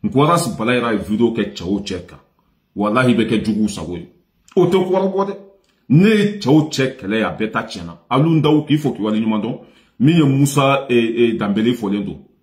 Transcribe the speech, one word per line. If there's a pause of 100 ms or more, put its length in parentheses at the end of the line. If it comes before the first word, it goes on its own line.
N
ko
Ras
Balayira
ye
video
kɛ
cɛ
o
cɛ
kan. (560)
Walahi,
bɛ
kɛ
juguw
sago
ye. (480)
O
tɛ
kɔrɔbɔ
dɛ. (600)
Ne
ye
cɛ
o
cɛ
kɛlɛ
ye,
a
bɛɛ
ta
tiɲɛna. (160)
Alu (100)
Ndaw,
k'i
fo
k'i
waleɲuman
dɔn. (400)
Min
ye
Musa,
e,
e,
Danbele
fɔlen
don. (260)